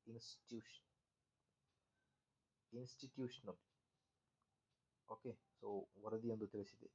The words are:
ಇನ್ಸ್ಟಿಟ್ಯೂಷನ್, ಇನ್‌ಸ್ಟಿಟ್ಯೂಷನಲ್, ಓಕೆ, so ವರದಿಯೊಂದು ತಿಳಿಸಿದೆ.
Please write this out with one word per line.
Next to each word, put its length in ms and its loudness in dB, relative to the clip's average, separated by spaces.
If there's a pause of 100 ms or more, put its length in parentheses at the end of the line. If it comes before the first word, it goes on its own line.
ಇನ್ಸ್ಟಿಟ್ಯೂಷನ್, 760 -6 (1900)
ಇನ್‌ಸ್ಟಿಟ್ಯೂಷನಲ್, 880 -2 (1500)
ಓಕೆ, 220 0 (220)
so 160 -4 (320)
ವರದಿಯೊಂದು 460 4
ತಿಳಿಸಿದೆ. 480 -4